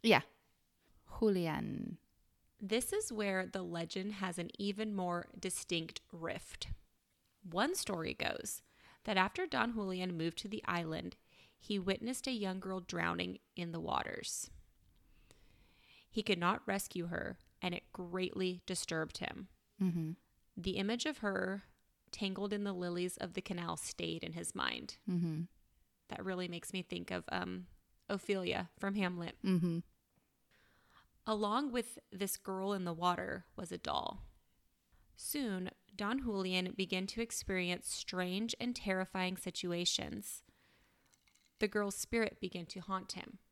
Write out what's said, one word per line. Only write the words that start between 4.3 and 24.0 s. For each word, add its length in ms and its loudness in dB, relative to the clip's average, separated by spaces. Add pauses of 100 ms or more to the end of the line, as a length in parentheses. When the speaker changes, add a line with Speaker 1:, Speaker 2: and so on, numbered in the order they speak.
Speaker 2:
an 200 -4
even 380 0
more 320 0 (100)
distinct 600 -2 (140)
rift. 540 -6 (760)
One 320 2
story 380 -2
goes 480 -2 (420)
that 140 2
after 280 4
Don 280 2
Julian 420 0
moved 240 2
to 80 -8
the 180 -4
island, 520 -2 (420)
he 180 0
witnessed 500 0
a 40 0
young 300 0
girl 180 -2
drowning 600 0 (180)
in 160 -2
the 80 -2
waters. 680 -2 (1600)
He 140 0
could 160 4
not 260 4
rescue 420 -2
her, 300 -4 (240)
and 140 0
it 160 -10
greatly 720 -2
disturbed 520 -2
him. 300 -4 (340)
Speaker 1:
Mm-hmm. 300 2 (440)
Speaker 2:
The 220 0
image 280 0
of 120 0
her 460 0 (480)
tangled 420 -2
in 100 0
the 80 0
lilies 460 0
of 160 -4
the 80 -2
canal 340 -2
stayed 480 -4